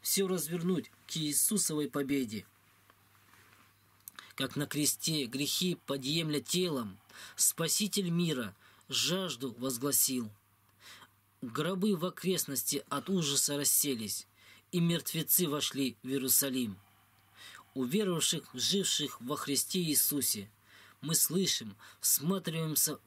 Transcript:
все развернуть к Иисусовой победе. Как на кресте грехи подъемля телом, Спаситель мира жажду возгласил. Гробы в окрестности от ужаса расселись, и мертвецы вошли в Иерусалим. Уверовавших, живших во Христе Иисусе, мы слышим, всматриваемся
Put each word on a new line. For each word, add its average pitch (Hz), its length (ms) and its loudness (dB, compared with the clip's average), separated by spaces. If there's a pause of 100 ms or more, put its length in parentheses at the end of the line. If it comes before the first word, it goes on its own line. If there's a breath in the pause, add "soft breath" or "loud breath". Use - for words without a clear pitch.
все 190 260 2
развернуть 170 640 0 (180)
к - 100 -6
Иисусовой 151 720 0
победе. 131 560 -2 (1900 loud breath)
Как 135 200 -4
на 147 100 0
кресте 147 600 0
грехи 139 500 0 (100)
подъемля 147 540 0
телом, 135 580 -2 (380 loud breath)
Спаситель 185 760 2
мира 160 460 0 (340 loud breath)
жажду 135 680 -2
возгласил. 127 720 0 (1120 loud breath)
Гробы 175 540 0
в 165 100 -2
окрестности 165 840 -2
от 139 200 -4
ужаса 147 480 2
расселись, 127 680 0 (440 loud breath)
и 175 80 2
мертвецы 170 680 2
вошли 139 560 0
в 131 40 -10
Иерусалим. 127 680 0 (960 loud breath)
Уверовавших, 165 800 0
живших 131 680 0
во 127 140 -2
Христе 143 460 0
Иисусе, 139 680 2 (520 loud breath)
мы 151 120 -2
слышим, 151 600 2 (240 loud breath)
всматриваемся 160 1080 0